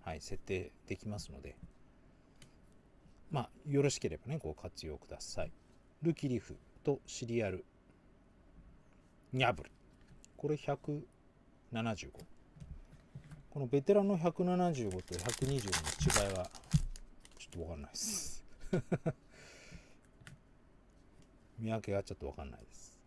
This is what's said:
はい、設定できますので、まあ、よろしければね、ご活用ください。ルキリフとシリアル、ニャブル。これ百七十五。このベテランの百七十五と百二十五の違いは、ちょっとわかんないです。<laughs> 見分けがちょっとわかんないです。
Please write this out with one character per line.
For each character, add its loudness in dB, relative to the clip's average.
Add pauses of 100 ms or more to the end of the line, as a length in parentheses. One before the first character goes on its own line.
は -6
い、 -8
設 -4
定 -2 (140)
で -2
き -10
ま -4
す -8
の -12
で、 -12 (1700)
ま 0
あ、 -6 (180)
よ 4
ろ 6
し -2
け 0
れ -4
ば -12
ね、 -2
ご -4
活 -10
用 -6
く -20
だ -12
さ -4
い。 -8 (520)
ル 4
キ 0
リ 2
フ -6 (280)
と 2
シ -6
リ 2
ア 2
ル、 -4 (1700)
ニ 6
ャ 8
ブ -4
ル。 -16 (680)
こ -4
れ 2
百 -2 (680)
七 0
十 -6
五。 -16 (1300)
こ -8
の 0
ベ 6
テ 8
ラ 10
ン 6
の 6
百 4
七 6
十 0
五 0
と -6
百 0
二 2
十 -2
五 4
の 2
違 0
い 0
は、 -4 (880)
ち -14 (100)
ょ -6
っ -
と -
わ -6
か -
ん -10
な -14
い -20
で -10
す。 -4 (280)
<laughs> 0 (2500)
見 -2
分 0
け -4
が 4
ち -6
ょ -6
っ -20
と -10
わ -4
か -8
ん -8
な -12
い -18
で -20
す。 -18